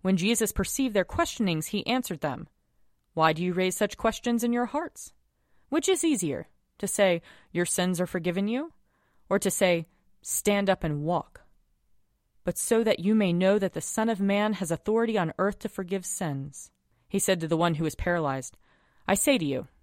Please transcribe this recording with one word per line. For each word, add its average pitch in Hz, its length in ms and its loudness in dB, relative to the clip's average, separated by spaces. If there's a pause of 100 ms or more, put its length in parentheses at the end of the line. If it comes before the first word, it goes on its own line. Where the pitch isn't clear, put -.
When 190 160 2
Jesus 214 340 2
perceived 226 420 -2
their 190 120 2
questionings, 185 640 -2
he - 200 -4
answered 240 320 -4
them, 143 300 -6 (640)
"Why 160 180 4
do 156 100 -2
you 180 120 0
raise 185 240 0
such 208 180 0
questions 233 480 -2
in 233 80 0
your 240 140 0
hearts? - 480 -8 (560)
Which 330 180 0
is 370 160 2
easier, 214 460 0 (280)
to 196 100 -4
say, 180 340 2 (320)
'Your 175 120 0
sins 180 360 0
are 180 40 2
forgiven 180 440 -2
you,' 285 240 -4 (560)
or 196 100 2
to 196 100 0
say, 175 380 2 (340)
'Stand 202 480 0
up 185 140 0
and 147 200 -2
walk'?" - 420 -4 (960)
But 175 140 -4
so 226 260 2
that 214 160 2
you 208 160 2
may 196 160 4
know 190 260 4
that 190 140 0
the 160 80 -6
Son 220 300 -2
of 208 100 -2
Man 202 340 2
has 170 180 -4
authority 220 460 0
on 165 220 0
earth 202 200 0
to 214 100 -6
forgive 185 360 -6
sins, 143 640 -8 (380)
he - 100 -2
said 185 220 2
to 160 80 -4
the 160 100 2
one 170 180 2
who 160 100 -2
was 147 100 -2
paralyzed, 151 640 -2 (500)
"I 196 60 2
say 262 240 4
to 160 80 0
you 131 240 -4 (140)